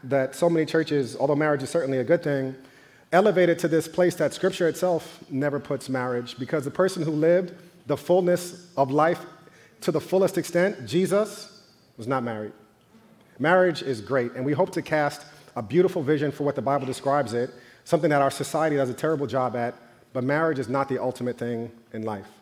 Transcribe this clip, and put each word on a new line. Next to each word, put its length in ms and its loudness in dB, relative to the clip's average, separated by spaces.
that 320 -2
so 140 2
many 160 2
churches, 500 0
although 220 2
marriage 260 2
is 60 -8
certainly 300 0
a 40 -2
good 180 2
thing, 320 -2
elevate 340 6
it 100 2
to 120 -2
this 180 2
place 280 2
that 180 0
Scripture 340 0
itself 640 -2
never 280 -2
puts 300 -6
marriage, 500 -4
because 280 -4
the 60 -4
person 300 0
who 100 -2
lived 420 2
the 100 0
fullness 800 0
of 160 2
life 300 2
to 100 -2
the 120 0
fullest 360 0
extent, 480 0
Jesus, 800 -2
was 120 -12
not 160 0
married. 280 -6
Marriage 440 4
is 180 -4
great, 320 -2
and 100 -6
we 80 0
hope 220 0
to 80 -2
cast 420 -2
a 60 -4
beautiful 420 2
vision 260 0
for 140 -6
what 120 0
the 60 -4
Bible 240 0
describes 480 0
it, 180 -2
something 240 2
that 120 4
our 100 4
society 440 -2
does 140 0
a 40 -6
terrible 340 -2
job 280 -2
at, 200 -4
but 140 -4
marriage 340 0
is 80 -4
not 220 -2
the 120 -2
ultimate 360 -4
thing 340 -6
in 100 -8
life. 240 -6